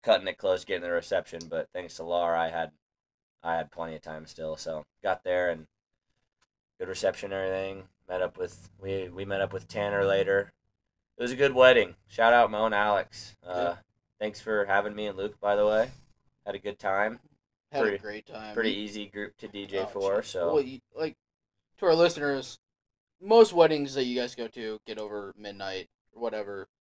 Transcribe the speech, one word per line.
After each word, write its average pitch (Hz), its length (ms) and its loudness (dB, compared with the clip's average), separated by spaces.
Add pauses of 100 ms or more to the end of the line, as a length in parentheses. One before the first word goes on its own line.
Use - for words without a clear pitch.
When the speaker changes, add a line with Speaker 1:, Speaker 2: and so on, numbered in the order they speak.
Speaker 1:
cutting 98 240 2
it 90 100 -6
close 92 280 0
getting 90 180 -4
the 87 80 -6
reception, 85 580 -4
but 80 220 -6
thanks 87 260 -12
to 82 60 -12
Laura, 85 360 0
I 82 100 0
had, 82 220 -6 (720)
I 82 120 -4
had 78 160 -6
plenty 82 240 -10
of 78 60 -16
time 78 240 -14
still. 78 320 -10
So 78 280 -10 (180)
got 92 200 -2
there 90 260 0
and 80 180 -6 (1120)
good 90 100 -8
reception 95 420 -2
and 98 140 -4
everything. 95 380 -4 (240)
Met 90 140 -2
up 90 160 -2
with, - 320 -8 (100)
we, 95 300 -6
we 95 160 -10
met 98 160 -2
up 95 120 -2
with 95 140 -10
Tanner 101 380 0
later. 98 460 2 (680)
It 117 40 -8
was 123 100 -2
a 131 40 -6
good 135 180 2
wedding. 123 420 6 (120)
Shout 113 260 4
out 117 160 6
Mo 107 160 0
and 107 100 0
Alex. 101 600 0 (100)
Uh, 90 80 -8
Speaker 2:
Yeah. 87 220 -2 (440)
Speaker 1:
thanks 107 200 -6
for 104 260 0
having 101 300 2
me 107 120 -6
and 95 100 -8
Luke, 104 240 -6
by 101 140 2
the 104 120 4
way. 113 240 2 (540)
Had 101 100 -8
a 98 40 -10
good 101 200 -10
time. 104 400 0 (520)
Speaker 2:
Had 143 100 -2
Speaker 1:
Pretty, 104 160 2
Speaker 2:
a - 20 -8
great 104 260 -12
time. 107 280 -14
Speaker 1:
pretty 110 180 0
Speaker 2:
You 101 120 -4
Speaker 1:
easy 104 240 -10
group 104 320 -12
to 110 100 -14
D 101 160 -10
J 98 140 -6
Speaker 2:
Oh, 92 80 -2
Speaker 1:
for, 98 340 -2
Speaker 2:
shit. - 100 -12
Speaker 1:
so. 87 220 0
Speaker 2:
Well, 143 100 2
you, 131 160 -10 (160)
like, 156 220 -6 (640)
to 196 60 -4
our 165 100 8
listeners, 147 640 2 (600)
most 214 320 8
weddings 156 440 6
that 135 100 0
you 123 120 -2
guys 123 180 -4
go 117 120 -8
to 110 400 -8
get 107 120 -8
over 104 380 -10
midnight 98 500 -10 (260)
or 117 80 -12
whatever. 101 480 -6 (120)